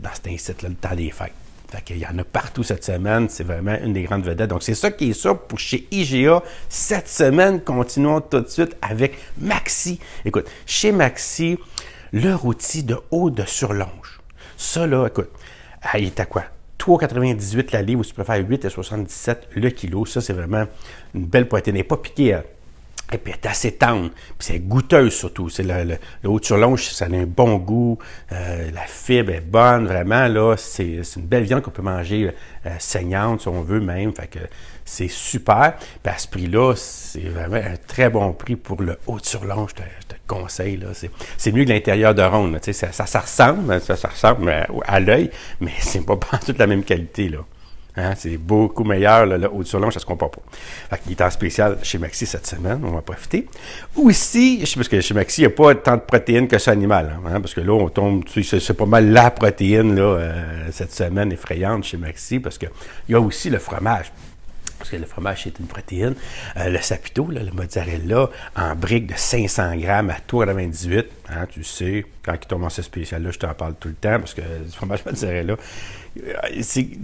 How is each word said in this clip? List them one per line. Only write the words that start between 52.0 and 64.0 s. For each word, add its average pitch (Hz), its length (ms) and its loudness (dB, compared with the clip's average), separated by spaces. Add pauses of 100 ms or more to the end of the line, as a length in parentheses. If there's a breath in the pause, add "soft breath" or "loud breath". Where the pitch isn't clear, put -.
cette - 220 -6
semaine, 90 380 -4
on 87 80 -4
va 82 100 -4
profiter. - 460 -4 (480 loud breath)
Aussi, 247 640 6
je 151 60 -4
sais, - 100 -4
parce 120 120 -2
que 98 120 4
chez 90 120 -2
Maxi, 101 280 2
il 135 80 10
n'y 104 40 0
a - 40 -8
pas 147 180 10
tant 120 220 2
de 117 60 -2
protéines 120 440 4
que 120 120 4
ça - 120 2
animal, 98 460 4
hein, 87 120 -8
hein, 95 120 -2
parce 98 120 -6
que - 80 -6
là, 92 120 2
on 104 160 4
tombe, 101 360 2
tu - 200 -2
sais, 101 140 2
c'est, 87 60 -2
c'est 92 100 2
pas - 120 2
mal 107 240 8
la 120 220 10
protéine, 104 640 4
là, 98 60 6
euh, 82 680 0
cette - 220 -6
semaine 90 400 0
effrayante 92 500 -2
chez - 140 -8
Maxi, 85 420 -4
parce 123 200 -8
que - 80 -8 (420 loud breath)
il 117 40 0
y - 40 8
a 117 40 8
aussi 110 300 2
le 107 80 2
fromage. 87 540 -2 (680 loud breath)